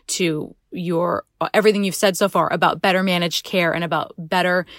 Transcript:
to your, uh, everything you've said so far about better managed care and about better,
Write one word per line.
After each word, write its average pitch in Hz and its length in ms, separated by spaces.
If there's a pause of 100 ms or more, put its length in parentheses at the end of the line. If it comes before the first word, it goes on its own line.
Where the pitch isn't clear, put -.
to 160 460 (180)
your, 175 540 (140)
uh, 165 140
everything 202 300
you've 185 120
said 190 200
so 202 140
far 170 220
about 170 300
better 190 220
managed 175 400
care 170 300
and 170 100
about 160 340
better, 180 480 (140)